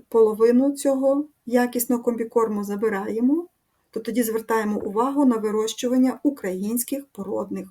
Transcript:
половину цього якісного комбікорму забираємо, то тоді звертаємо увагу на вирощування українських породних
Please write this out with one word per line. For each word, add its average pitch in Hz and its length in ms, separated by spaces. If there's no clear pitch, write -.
половину 226 640
цього 277 560
якісного 240 580
комбікорму 226 600
забираємо, 214 840
то - 80
тоді 220 240
звертаємо 220 560
увагу 269 460
на 240 120
вирощування 240 840
українських 240 840
породних 196 640